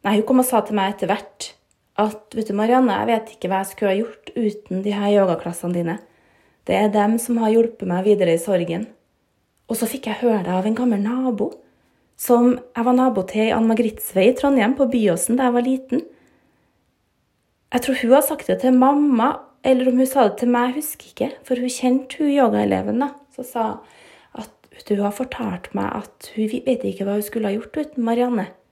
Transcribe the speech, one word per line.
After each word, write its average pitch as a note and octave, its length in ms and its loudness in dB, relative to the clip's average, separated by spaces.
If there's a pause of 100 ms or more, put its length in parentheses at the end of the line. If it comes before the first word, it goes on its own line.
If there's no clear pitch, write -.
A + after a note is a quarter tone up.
nei, G#3 120 2
hun A3 80 2
kom B3+ 160 4
og B3+ 60 0
sa G#3+ 180 2
til G#3 140 -4
meg G3 160 -2
etter F#3 160 -4
hvert - 400 -8 (480)
at, G#3+ 220 -2 (100)
«Vet A3 160 -6
du, G3+ 80 -6
Marianne, A3+ 460 2
jeg A3 80 -2
vet A3 240 -2
ikke - 180 -8
hva F#3+ 100 0
jeg F#3+ 120 -10
skulle G3 180 -2
ha G3 80 0
gjort - 380 -10
uten G3+ 480 -4
de G#3 100 -2
her G3+ 220 0
yogaklassene F3 580 -2
dine. E3+ 220 -4 (680)
Det F#3+ 120 0
er G#3 160 2
dem G#3+ 260 2
som A3+ 240 -2
har G#3+ 100 2
hjulpet A3+ 360 2
meg F#3 180 0
videre F#3 300 4
i E3 40 -4
sorgen.» F3+ 460 -2 (840)
Og A3+ 80 -4
så A3+ 120 -2
fikk C4 200 -8
jeg - 140 -6
høre A3 220 2
det F3+ 80 -2
av F#3+ 120 -2
en A3 120 0
gammel A#3 260 0
nabo, A#3+ 480 -2 (680)
som A#3+ 380 4
jeg - 300 -8
var B3 100 4
nabo A#3+ 320 2
til G#3+ 180 0
i A3 60 0
Anne A3+ 160 2
Margrethes A3 480 -2
vei G3+ 140 6
i B3+ 60 0
Trondheim, C4+ 400 2
på C4 120 2
Byåsen, A3 480 0
da C4 100 2
jeg A#3+ 80 0
var A#3+ 100 2
liten. C4 360 -2 (1700)
Jeg B3 160 -2
tror B3+ 160 -2
hun A#3+ 140 6
har C#4+ 100 4
sagt - 240 -6
det F#3 140 0
til B3+ 100 4
mamma, C4+ 560 4 (340)
eller C4 280 2
om B3 100 2
hun C4 80 2
sa C4 160 4
det G3+ 160 0
til A#3+ 80 0
meg, A#3+ 220 2
jeg D4 100 -6
husker - 300 -12
ikke, - 180 -4 (160)
for B3 160 -2
hun B3 120 -4
kjente B3+ 440 0
hun D4 160 0
yogaeleven G#3 720 2
da, C4+ 60 -8 (240)
så B3 100 -12
sa, A3+ 200 -4 (1120)
vet - 80 -20
du, G#3 80 2
hun G3+ 140 0
har G3+ 60 -6
fortalt G#3+ 600 -8
meg G3 160 -2
at - 460 -12
hun G#3+ 100 0
vi-, A3+ 160 -6
vet B3 240 -2
ikke G3 160 -6
hva G3+ 140 -2
hun G#3 80 -4
skulle G#3 260 -4
ha G#3 60 -4
gjort - 180 -12
uten D4 320 -4
Marianne A#3+ 380 0 (260)